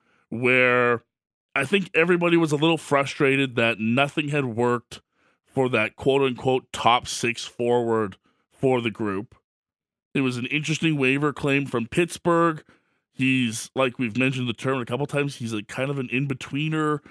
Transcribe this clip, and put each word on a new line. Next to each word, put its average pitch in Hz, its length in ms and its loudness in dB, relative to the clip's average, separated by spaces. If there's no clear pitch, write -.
where 123 720 2
I 139 100 2
think 196 300 0
everybody 170 420 4
was 165 160 4
a 147 40 0
little 160 220 2
frustrated 135 800 0
that 113 240 0
nothing 139 480 0
had 143 160 -2
worked 120 560 -2
for 131 260 0
that 110 260 -2
quote-unquote 131 760 0
top 117 360 2
six - 360 -4
forward 117 720 -2
for 131 300 0
the 117 100 -2
group. 104 440 -6
It 143 60 0
was 127 160 0
an 123 100 -6
interesting 151 500 -2
waiver 139 360 2
claim 139 340 0
from 117 200 -4
Pittsburgh. 170 760 0
He's, 131 600 0
like 131 240 0
we've 113 180 -4
mentioned 127 320 0
the 117 40 -4
term 131 260 -4
a 120 80 -6
couple 131 200 -4
times, 143 300 -4
he's 113 160 -8
a 107 100 -6
kind 135 280 -6
of 143 80 -4
an 127 120 -6
in-betweener. 147 920 -2